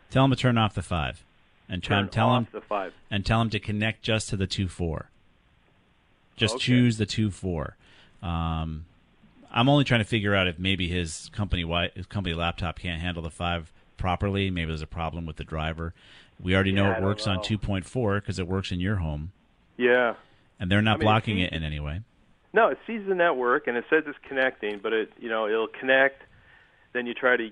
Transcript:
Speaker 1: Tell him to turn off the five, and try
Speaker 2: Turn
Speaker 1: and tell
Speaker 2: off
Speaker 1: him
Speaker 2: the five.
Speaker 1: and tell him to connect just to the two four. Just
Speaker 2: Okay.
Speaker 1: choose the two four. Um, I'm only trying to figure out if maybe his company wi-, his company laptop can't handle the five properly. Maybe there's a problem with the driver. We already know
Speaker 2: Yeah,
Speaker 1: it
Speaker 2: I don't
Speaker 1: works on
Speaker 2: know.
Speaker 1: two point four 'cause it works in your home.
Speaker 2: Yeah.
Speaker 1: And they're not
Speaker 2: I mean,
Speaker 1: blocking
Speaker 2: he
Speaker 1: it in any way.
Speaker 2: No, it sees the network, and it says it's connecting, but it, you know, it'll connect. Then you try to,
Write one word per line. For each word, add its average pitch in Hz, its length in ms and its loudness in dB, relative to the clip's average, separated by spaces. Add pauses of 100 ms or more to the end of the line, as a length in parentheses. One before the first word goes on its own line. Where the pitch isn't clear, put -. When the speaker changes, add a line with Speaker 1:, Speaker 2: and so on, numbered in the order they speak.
Speaker 1:
Tell 135 160 4
him 135 60 4
to 120 40 4
turn 123 220 2
off 110 160 2
the 92 80 -6
five, 76 420 -4 (460)
and 90 140 -6
try 101 140 0
Speaker 2:
Turn 101 80 2
Speaker 1:
and 98 60 -10
tell 110 180 4
Speaker 2:
off 123 160 4
Speaker 1:
him - 60 -20
Speaker 2:
the 104 100 -10
five. 98 320 -4 (180)
Speaker 1:
and 101 120 -2
tell 113 160 2
him 113 120 0
to 107 80 -2
connect 110 420 -2
just 110 280 -2
to 107 60 -2
the 95 120 0
two 98 200 -2
four. 82 440 -4 (1200)
Just 113 200 0
Speaker 2:
Okay. 131 80 -4
Speaker 1:
choose 123 340 4
the 107 80 0
two 107 240 0
four. 87 480 -6 (460)
Um, 80 640 -4 (680)
I'm 120 180 2
only 143 140 4
trying 117 180 2
to 98 40 0
figure 104 280 0
out 92 140 4
if 85 100 -4
maybe 90 300 0
his 87 440 -4
company 95 300 -2
wi-, 85 320 -2
his 87 140 -12
company 90 260 -4
laptop 85 460 -4
can't 85 220 -6
handle 85 200 -6
the 82 80 -8
five 87 420 -4 (260)
properly. 98 520 0
Maybe 85 200 -2
there's 78 120 -4
a 78 60 -10
problem 82 400 -6
with 78 80 -10
the 76 80 -10
driver. 80 500 -6 (460)
We 92 160 2
already 95 160 4
know 98 140 4
Speaker 2:
Yeah, 101 40 4
Speaker 1:
it 98 40 2
Speaker 2:
I - 80 -2
don't 95 40 0
Speaker 1:
works 101 220 0
on 95 80 2
Speaker 2:
know. 90 80 -4
Speaker 1:
two 107 160 -2
point 95 260 -2
four 101 340 0
'cause 92 200 -6
it 87 80 -2
works 95 240 -2
in 87 80 -2
your 98 160 0
home. 78 360 -4 (460)
Speaker 2:
Yeah. 120 380 4 (440)
Speaker 1:
And 90 120 -2
they're 101 100 6
not 107 140 4
Speaker 2:
I - 20 -6
mean, 110 80 0
Speaker 1:
blocking 107 320 4
Speaker 2:
he 90 60 0
Speaker 1:
it 85 100 -4
in 80 100 -4
any 76 160 -6
way. 73 220 -6 (500)
Speaker 2:
No, 208 180 4
it 135 180 -4
sees 220 180 -8
the 190 80 0
network, 139 540 2
and 120 100 -2
it 113 140 -4
says 156 160 4
it's 139 160 -12
connecting, 127 560 -2
but 110 120 -4
it, 110 280 -2
you 117 100 -10
know, 110 180 0
it'll 110 200 0
connect. 135 560 0 (720)
Then 123 120 -4
you 120 80 -6
try 123 240 2
to, 113 140 -4